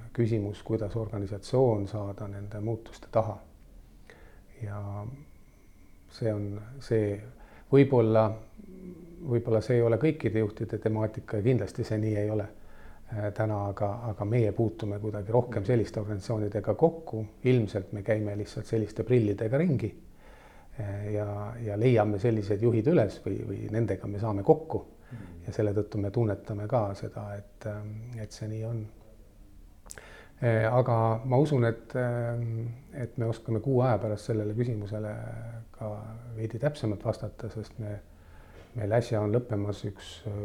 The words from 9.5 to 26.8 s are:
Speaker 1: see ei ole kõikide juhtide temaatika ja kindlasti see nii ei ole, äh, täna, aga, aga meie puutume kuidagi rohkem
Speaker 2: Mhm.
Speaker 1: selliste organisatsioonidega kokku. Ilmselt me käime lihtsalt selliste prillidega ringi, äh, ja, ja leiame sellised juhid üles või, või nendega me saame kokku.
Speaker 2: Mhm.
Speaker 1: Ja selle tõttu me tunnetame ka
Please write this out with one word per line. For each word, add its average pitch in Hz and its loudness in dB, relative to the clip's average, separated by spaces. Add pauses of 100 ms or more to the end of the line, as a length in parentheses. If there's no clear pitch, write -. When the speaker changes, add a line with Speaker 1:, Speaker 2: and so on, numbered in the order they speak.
Speaker 1:
see 123 2
ei 117 6
ole 113 4
kõikide 117 2
juhtide 107 -2
temaatika 110 -2
ja 101 0
kindlasti 117 2
see 110 -2
nii 107 0
ei 104 0
ole, 107 0 (680)
äh, 107 -2
täna, 107 0
aga, 101 0 (200)
aga 104 -4
meie 107 4
puutume 104 0
kuidagi 104 -4
rohkem 117 2
Speaker 2:
Mhm. 95 -8
Speaker 1:
selliste 117 2
organisatsioonidega 104 -2
kokku. 113 0 (180)
Ilmselt 110 2
me 104 -6
käime 107 0
lihtsalt 104 -6
selliste 110 0
prillidega 113 4
ringi, 139 2 (880)
äh, 104 -6
ja, 104 0 (340)
ja 104 -4
leiame 107 6
sellised 104 2
juhid 110 6
üles 139 4
või, 104 -2
või 107 -6
nendega 107 0
me 101 -4
saame 101 0
kokku. 156 2 (280)
Speaker 2:
Mhm. 92 -14
Speaker 1:
Ja 104 -6
selle 107 2
tõttu 104 0
me 101 0
tunnetame 104 0
ka 104 2